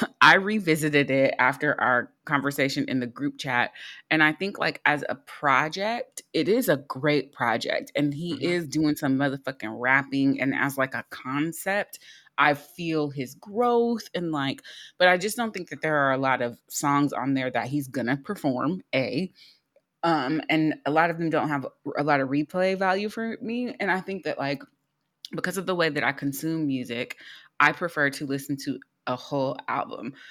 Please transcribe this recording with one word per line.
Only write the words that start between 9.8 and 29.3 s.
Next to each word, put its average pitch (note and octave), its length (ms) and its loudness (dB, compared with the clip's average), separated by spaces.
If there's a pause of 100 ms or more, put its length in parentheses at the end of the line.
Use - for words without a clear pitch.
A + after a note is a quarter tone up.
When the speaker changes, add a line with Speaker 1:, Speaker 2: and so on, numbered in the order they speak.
Speaker 1:
and C3 140 0
as, C3+ 240 0
like, C3 160 0
a A#2+ 160 -6
concept, E3 880 -4 (400)
I D3 160 6
feel D#3+ 560 -4
his C3+ 240 -8
growth A#3 800 0
and, F3 180 -4
like, C#3 300 -2 (360)
but F3+ 100 6
I F3+ 100 6
just G#3 180 -4
don't A3+ 160 -4
think F#3 180 -10
that C#3+ 120 -12
there D#3 140 2
are C#3 160 4
a C3 60 2
lot C3 220 2
of A#2+ 180 -4 (100)
songs C#3+ 440 2
on C3 220 -2
there C3 160 0
that A#2 160 2
he's C#3 220 -4
gonna B2+ 280 -2
perform, C#3+ 640 -2 (140)
A, C3 380 -2 (720)
um, D#3 460 2
and D#3 260 2 (100)
a C3+ 60 2
lot E3 180 4
of E3 80 -6
them E3 120 0
don't D3+ 180 2
have C#3 180 -2 (320)
a D3 60 0
lot C#3+ 160 4
of C3+ 100 0
replay F#3 480 0
value G3 300 0
for A3+ 340 -6
me, A#3+ 380 -6
and G3 100 0
I F#3 100 0
think F#3+ 240 -8
that, - 140 -4
like, C#3 240 -4 (720)
because F3+ 240 -4
of F3+ 80 -6
the F#3 100 0
way E3 140 4
that C#3 140 0
I C3 80 2
consume D#3 540 -4
music, B2 520 -4 (420)
I D3 120 6
prefer D#3 380 0
to C#3+ 160 -6
listen C#3 380 -4
to C3+ 160 -6 (280)
a B2+ 80 -2
whole C#3 400 -4 (120)